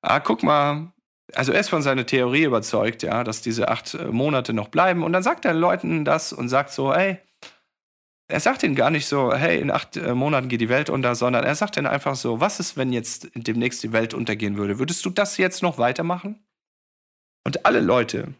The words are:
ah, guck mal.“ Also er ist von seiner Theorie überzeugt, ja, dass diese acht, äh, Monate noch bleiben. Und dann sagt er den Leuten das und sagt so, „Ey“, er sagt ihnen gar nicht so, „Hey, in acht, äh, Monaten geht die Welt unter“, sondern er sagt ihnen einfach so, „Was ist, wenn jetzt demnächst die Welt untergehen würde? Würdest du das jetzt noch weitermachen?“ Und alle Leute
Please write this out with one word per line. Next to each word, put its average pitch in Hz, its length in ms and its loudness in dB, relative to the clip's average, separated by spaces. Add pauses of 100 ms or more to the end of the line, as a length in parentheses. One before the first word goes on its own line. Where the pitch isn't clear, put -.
ah, - 180 2
guck - 220 0
mal.“ 147 500 2 (420)
Also 131 180 0
er 190 80 4
ist 202 100 -2
von 160 120 2
seiner 131 240 2
Theorie 131 380 2
überzeugt, 113 580 0
ja, 110 220 0
dass 107 180 -4
diese 113 260 0
acht, - 260 -4
äh, - 120 -8
Monate 127 480 0
noch 107 140 -4
bleiben. 175 340 2
Und 160 100 0
dann 185 100 2
sagt 302 220 0
er 170 100 2
den 160 60 0
Leuten 170 440 0
das 147 280 0
und 123 160 -6
sagt 139 220 2
so, 139 220 -2
„Ey“, 185 260 2 (1080)
er - 120 0
sagt 269 220 2
ihnen 143 120 0
gar 123 160 4
nicht 147 160 0
so, 139 280 2
„Hey, 165 260 2
in 143 100 -2
acht, - 260 -4
äh, 120 180 -2
Monaten 131 340 0
geht 117 120 -2
die 113 80 0
Welt 139 220 2
unter“, 123 240 0
sondern 123 300 2
er 143 100 0
sagt 208 220 -2
ihnen 147 100 -2
einfach 139 300 -2
so, 117 240 -2
„Was 202 200 0
ist, - 160 -6
wenn 127 160 0
jetzt - 420 -4
demnächst 117 480 -2
die 113 100 -6
Welt 113 220 0
untergehen 107 420 -2
würde? 101 220 -2
Würdest 156 260 -2
du 190 60 -2
das 196 260 -2
jetzt 185 260 0
noch 170 160 -2
weitermachen?“ 170 640 -2 (1000)
Und 139 200 -2
alle 240 140 4
Leute - 600 0